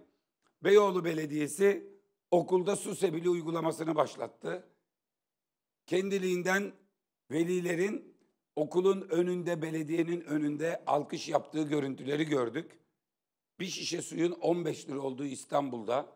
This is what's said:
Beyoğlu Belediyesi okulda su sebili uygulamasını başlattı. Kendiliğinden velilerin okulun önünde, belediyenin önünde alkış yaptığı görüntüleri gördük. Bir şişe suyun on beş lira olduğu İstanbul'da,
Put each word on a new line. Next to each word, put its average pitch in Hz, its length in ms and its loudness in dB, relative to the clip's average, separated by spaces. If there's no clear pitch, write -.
Beyoğlu 190 420 6
Belediyesi 156 920 0
okulda 180 440 4
su 196 200 -6
sebili 175 340 0
uygulamasını 160 680 -2
başlattı. 151 720 -2
Kendiliğinden 185 880 0
velilerin 175 840 -2
okulun 180 460 2
önünde, 175 600 0
belediyenin 165 600 -2
önünde 151 680 -2
alkış 147 420 -2
yaptığı 151 340 0
görüntüleri 143 600 -2
gördük. 139 540 -2
Bir 185 60 -6
şişe 165 360 -6
suyun 165 300 -2
on 175 340 0
beş - 240 -6
lira 139 100 -6
olduğu 135 260 -4
İstanbul'da, 127 920 -2